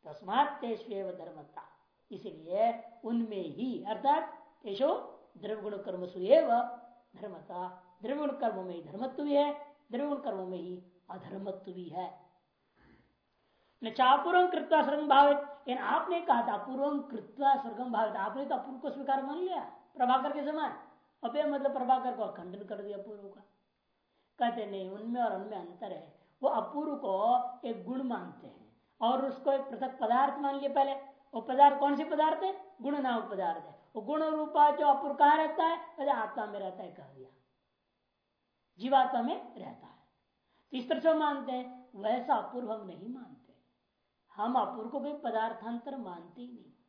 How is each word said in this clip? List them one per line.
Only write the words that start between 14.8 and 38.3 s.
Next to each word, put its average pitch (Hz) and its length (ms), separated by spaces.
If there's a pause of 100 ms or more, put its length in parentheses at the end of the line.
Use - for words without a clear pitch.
स्वर्गं 285 260
भावेत, 285 280 (320)
यानी 240 120
आपने 330 400
कहा 247 280
था 226 40
अपूर्वं 269 480
कृत्वा 269 560
स्वर्गं 233 360
भावेत, 214 240
आपने 220 300
तो 311 80
अपूर्व 262 240
को 294 120
स्वीकार 269 320
मान 294 140
लिया 359 240 (360)
प्रभाकर 262 360
के 285 120
समान। 302 340 (460)
अबे 294 200
मतलब 277 280
प्रभाकर 247 440
को 214 100
खंडन 180 380
कर 202 180
दिया 202 160
पूर्व 202 300
का। 196 120 (1000)
कहते 233 280
नहीं, 190 240
उनमें 226 320
और 202 140
उनमें 208 200
अंतर 185 360
है। - 220 (280)
वो 262 60
अपूर्व 285 480
को 220 420 (260)
एक 214 200
गुण 262 180
मानते 220 440
हैं - 300 (240)
और 262 260
उसको 269 260
एक 269 80
पृथक 240 400
पदार्थ 262 380
मान 277 160
लिया 277 180
पहले। 277 220 (400)
वो 226 60
पदार्थ 277 400
कौन 285 160
से 311 80
पदार्थ 311 380
है? - 400
गुण 285 160
नामक 233 320
पदार्थ 170 340
है। 151 100 (220)
वो 214 60
गुण 302 200
रूपा 302 480
जो 294 160
अपूर्व 285 280
कहाँ 294 220
रहता 311 280
है? 330 320
अरे 285 140
आत्मा 220 360
में 202 120
रहता 190 240
है, 180 80
कह - 120
दिया, 131 260 (1500)